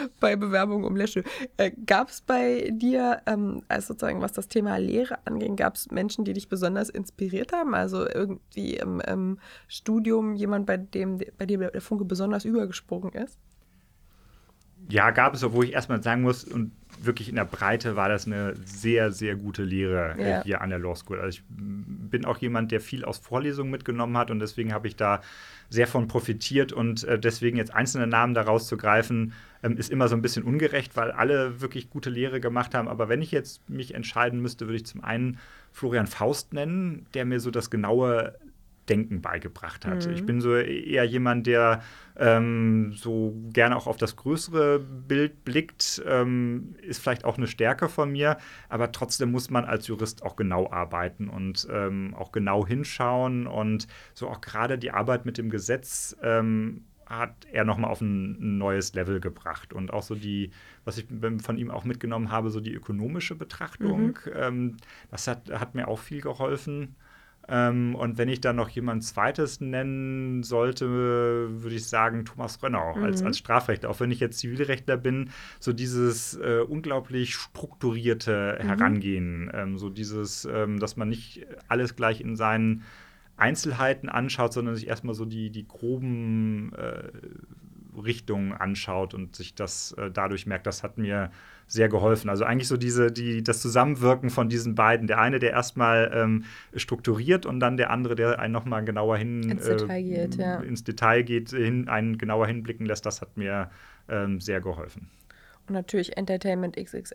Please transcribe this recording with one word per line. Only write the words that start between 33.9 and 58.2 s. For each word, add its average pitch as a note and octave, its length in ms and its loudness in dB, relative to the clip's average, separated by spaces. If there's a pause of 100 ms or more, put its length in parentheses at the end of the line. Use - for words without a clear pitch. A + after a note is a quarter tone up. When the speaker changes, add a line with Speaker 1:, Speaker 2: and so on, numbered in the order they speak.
Speaker 2:
entscheiden A#2+ 460 0
müsste, A#2 260 -4
würde A2+ 100 -2
ich A2 100 -8
zum - 160 -14
einen A#2+ 360 -2 (340)
Florian A#2 340 0
Faust - 480 -2
nennen, E3 600 -2
der C3 100 -2
mir B2 160 0
so A#2+ 100 -2
das A#2 180 -2
genaue A#2 680 2 (520)
Denken G#2 320 2
beigebracht F2 640 -8
hat. F3+ 220 -2
Speaker 1:
Mhm. F3 80 -2
Speaker 2:
Ich F3+ 100 -4
bin B2 160 2
so A#2+ 160 4
eher B2 480 2
jemand, A#2+ 420 2
der, A#2 360 6 (340)
ähm, A2+ 800 6
so A2 420 -2 (160)
gerne B2 240 8
auch A#2 100 -4
auf A#2+ 120 -2
das A2 180 0
größere D3+ 640 2
Bild C3+ 640 -2
blickt, - 640 -2
ähm, B2 760 2
ist E3+ 180 -8
vielleicht - 280 -2
auch A2+ 100 2
eine A#2+ 120 0
Stärke C3 420 2
von C#3+ 200 0
mir, D3 280 4 (320)
aber A2+ 200 0
trotzdem A#2+ 400 -2
muss B2 200 -2
man A#2+ 160 2
als - 220 -2
Jurist G#2+ 340 -4
auch - 140 -6
genau F#2 340 2
arbeiten F2 580 -4
und, F#2+ 420 -4
ähm, G2 460 -2
auch - 160 -12
genau G2+ 340 2
hinschauen B2+ 800 0
und G#2+ 420 0 (260)
so - 120 -8
auch F#2+ 140 -8
gerade B2 380 -2
die B2 120 -6
Arbeit A#2+ 360 0
mit A#2 100 -4
dem A2+ 140 -2
Gesetz, G#2+ 720 -4
ähm, A2 640 2 (180)
hat A#2 480 -8
er A2 140 2
nochmal A2 240 2
auf G#2+ 100 -4
ein, G2+ 400 -2